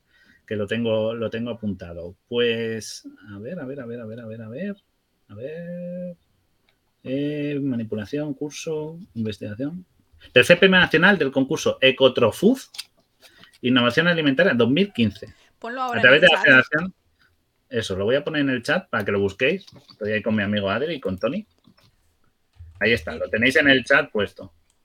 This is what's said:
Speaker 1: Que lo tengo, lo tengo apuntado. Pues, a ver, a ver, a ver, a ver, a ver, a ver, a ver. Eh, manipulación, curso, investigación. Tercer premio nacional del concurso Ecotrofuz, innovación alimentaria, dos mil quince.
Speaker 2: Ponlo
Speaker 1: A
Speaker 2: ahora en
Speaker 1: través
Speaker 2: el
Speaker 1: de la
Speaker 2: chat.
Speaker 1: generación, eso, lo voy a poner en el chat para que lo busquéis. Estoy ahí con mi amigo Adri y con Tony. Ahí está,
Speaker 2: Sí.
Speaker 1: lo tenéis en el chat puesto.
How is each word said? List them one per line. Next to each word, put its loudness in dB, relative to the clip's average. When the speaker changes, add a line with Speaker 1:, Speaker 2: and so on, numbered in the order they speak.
Speaker 1:
Que -6
lo -4
tengo, -2
lo -6
tengo -6
apuntado. -8
Pues, -4
a -14
ver, -12
a -10
ver, -10
a -14
ver, -12
a -14
ver, -14
a -16
ver, -14
a -14
ver, -10
a -20
ver. -12
Eh, -4
manipulación, -6
curso, -8
investigación. -8
Tercer 6
premio 6
nacional 4
del 0
concurso -2
Ecotrofuz, 4
innovación 2
alimentaria, 2
dos 4
mil 2
quince. -2
Speaker 2:
Ponlo -10
Speaker 1:
A -4
Speaker 2:
ahora -4
en 2
Speaker 1:
través 6
Speaker 2:
el 8
Speaker 1:
de -
la 6
Speaker 2:
chat. 0
Speaker 1:
generación, 4
eso, -4
lo -4
voy 2
a -2
poner -2
en 0
el -4
chat -2
para -4
que -2
lo 0
busquéis. 0
Estoy -6
ahí -2
con 0
mi 0
amigo -2
Adri -2
y -10
con -6
Tony. -4
Ahí 2
está, -2
Speaker 2:
Sí. -10
Speaker 1:
lo -6
tenéis 2
en 4
el 4
chat 2
puesto. -6